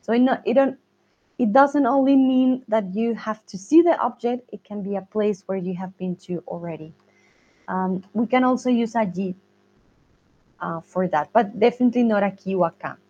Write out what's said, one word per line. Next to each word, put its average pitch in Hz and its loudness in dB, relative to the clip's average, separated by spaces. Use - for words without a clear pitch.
So - -4
it, 240 4
no, 254 2
it 233 0
don't, 262 2
it 220 0
doesn't 277 4
only 269 4
mean 262 2
that 202 -4
you 226 -2
have 220 -10
to - -14
see 311 4
the 330 4
object, 240 -4
it 202 -16
can 208 -10
be 196 -6
a 190 -6
place 208 -4
where 196 -4
you 180 -6
have 185 -10
been 185 -6
to 175 -8
already. 160 -10
Um, 185 -2
we 226 0
can 254 2
also 254 0
use 233 -2
allí, 190 -4
uh, 170 -8
for 185 -4
that, 151 -2
but 202 2
definitely 240 2
not 214 2
aquí 190 -4
o 180 0
acá. 151 -8